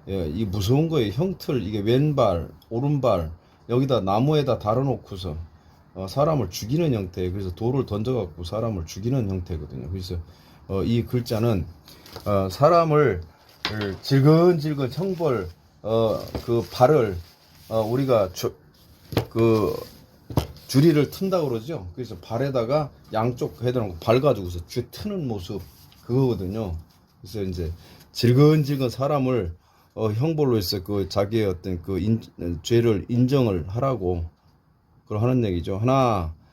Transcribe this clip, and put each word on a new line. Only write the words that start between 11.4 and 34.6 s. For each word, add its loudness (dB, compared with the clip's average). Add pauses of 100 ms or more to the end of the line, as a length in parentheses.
어, 2
사람을 2 (800)
질근질근 4
형벌, -2 (340)
어, 2 (260)
그 0
발을, 4 (520)
어, 0
우리가 2
주-, -6 (720)
그 2 (920)
줄이를 4
튼다고 -2
그러죠. -6
그래서 -10
발에다가 -2 (220)
양쪽 -2
해놓고 -2
발 4
가지고서 0
쥐 -6
트는 -6
모습, -6 (440)
그거거든요. 0 (420)
그래서 -8
이제 -6 (400)
질근질근 4
사람을, 0 (360)
어, -2
형벌로 2
해서 -2
그 -2
자기의 0
어떤 -4
그 -4
인-, 0 (420)
죄를 2
인정을 2
하라고 -2 (800)